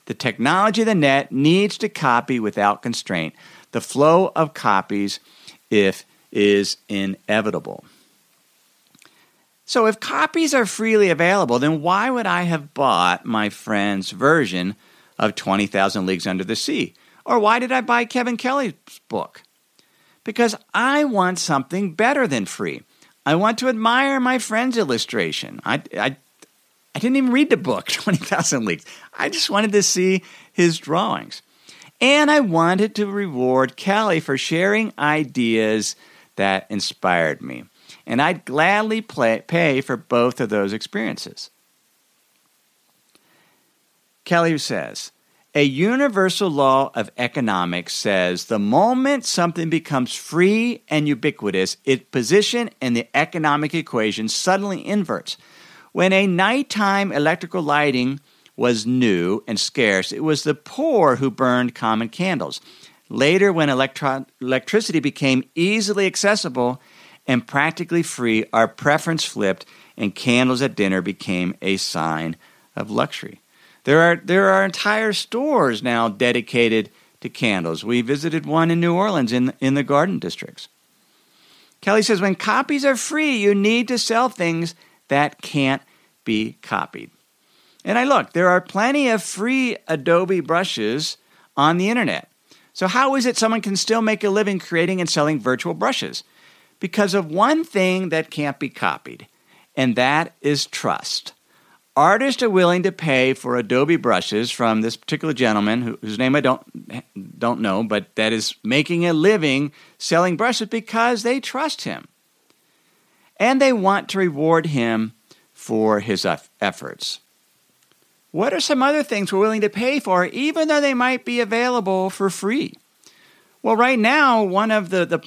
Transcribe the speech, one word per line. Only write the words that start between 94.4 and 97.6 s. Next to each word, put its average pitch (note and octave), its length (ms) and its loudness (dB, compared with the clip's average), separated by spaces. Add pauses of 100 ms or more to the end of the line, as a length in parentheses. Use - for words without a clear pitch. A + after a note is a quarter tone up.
creating F3+ 420 0
and E3+ 80 -2
selling D3+ 320 0
virtual G#2+ 340 -2
brushes? F2+ 480 -4 (560)
Because G3 360 -2
of F3+ 160 0
one B3 320 2